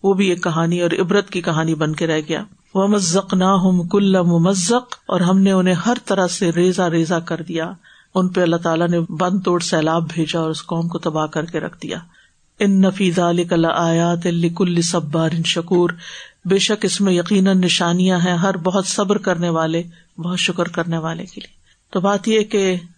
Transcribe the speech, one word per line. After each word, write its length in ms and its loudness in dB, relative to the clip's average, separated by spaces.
وہ 100 4
بھی 160 2
ایک 140 -2
کہانی 380 0
اور 180 2
عبرت 300 0
کی 120 -4
کہانی 340 0
بن 200 -2
کے 120 -2
رہ 220 0
گیا۔ 140 -4
وَمَزَّقْنَاهُمْ 1160 2
كُلَّ 300 4
مُمَزَّقٍ، 680 2
اور 160 -2
ہم 180 4
نے 120 4
انہیں 240 2
ہر 300 0
طرح 220 0
سے 240 -2
ریزہ 300 2
ریزہ 340 0
کر 260 -6
دیا۔ 300 -6
ان 120 2
پہ 140 0
اللہ 140 2
تعالیٰ 320 0
نے 120 2
بند 420 -2
توڑ 180 2
سیلاب 540 -2
بھیجا 260 -2
اور 100 -2
اس 160 -8
قوم 220 -4
کو 100 -6
تباہ 280 -2
کر 200 -6
کے 140 -6
رکھ 240 -10
دیا۔ 140 -8
إِنَّ 260 4
فِي 220 0
ذَلِكَ 440 0
لَآيَاتٍ 760 2
لِكُلِّ 500 0
صَبَّارٍ 500 -2
شَكُورٍ، 480 0
بے 120 2
شک 280 -2
اس 160 -2
میں 120 2
یقیناً 480 2
نشانیاں 580 2
ہیں 180 2
ہر 200 0
بہت 280 -2
صبر 320 0
کرنے 320 -2
والے، 340 0
بہت 220 -6
شکر 280 -2
کرنے 300 -4
والے 280 -6
کے 160 -18
لیے۔ 160 -20
تو 80 -2
بات 280 0
یہ 160 2
کہ 320 0